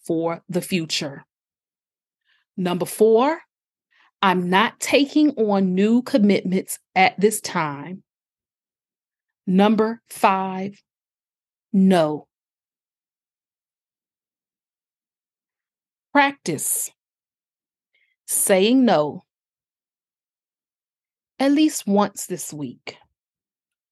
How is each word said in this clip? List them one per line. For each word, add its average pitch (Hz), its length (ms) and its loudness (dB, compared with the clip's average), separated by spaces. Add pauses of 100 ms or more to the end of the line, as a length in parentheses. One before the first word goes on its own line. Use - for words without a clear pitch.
for 165 420 -4
the 170 140 -4
future." 160 640 -6 (1300)
Number 180 280 -4
four, 226 560 2 (800)
"I'm 180 280 0
not 190 320 0
taking 285 560 2
on 196 360 0
new 214 280 2
commitments 202 760 0 (160)
at - 220 2
this 208 220 0
time." 160 640 -8 (1400)
Number 214 640 2
five, 190 720 -4 (880)
no. 180 560 2 (3750)
Practice - 800 -2 (1400)
saying 214 560 2
no 170 400 0 (2250)
at 277 140 2
least 311 340 0
once 202 380 0
this - 260 -10
week. - 460 -14 (960)